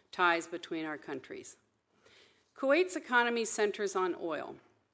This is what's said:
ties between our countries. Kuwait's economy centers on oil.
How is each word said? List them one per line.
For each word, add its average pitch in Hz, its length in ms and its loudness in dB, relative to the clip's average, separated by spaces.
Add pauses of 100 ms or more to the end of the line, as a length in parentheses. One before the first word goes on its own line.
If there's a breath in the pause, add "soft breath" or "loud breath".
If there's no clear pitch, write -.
(100)
ties 170 360 2
between 165 400 -6
our 151 100 -6
countries. - 600 -12 (1040 soft breath)
Kuwait's 320 380 4
economy 240 480 2
centers 208 500 0
on 185 260 0
oil. - 360 -6 (380)